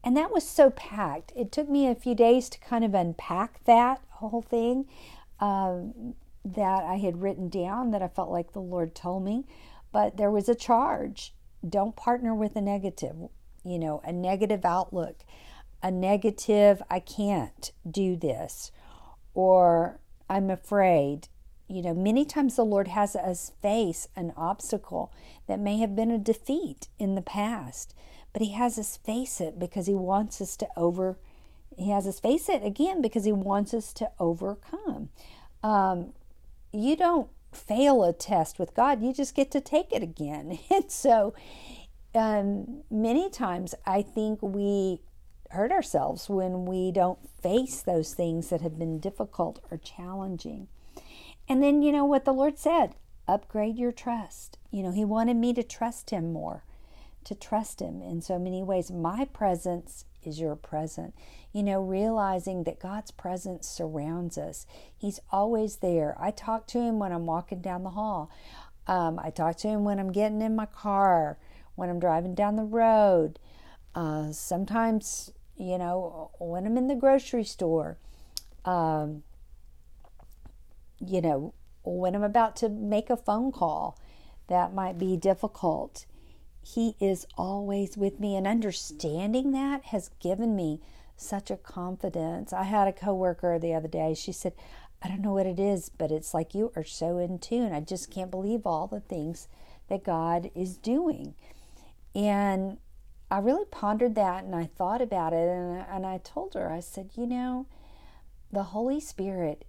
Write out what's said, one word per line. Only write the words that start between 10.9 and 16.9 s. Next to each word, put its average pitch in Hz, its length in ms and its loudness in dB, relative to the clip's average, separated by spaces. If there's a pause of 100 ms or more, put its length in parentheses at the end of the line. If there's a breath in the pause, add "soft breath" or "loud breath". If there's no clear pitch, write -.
Don't 208 260 0
partner 240 380 0
with 208 220 -2
a 214 60 -2
negative, 190 680 -4 (340)
you 180 140 -4
know, 156 260 -2
a 165 80 -8
negative 190 540 0
outlook, 175 580 0 (600 loud breath)
a 185 80 0
negative, 202 960 6
"I 185 100 0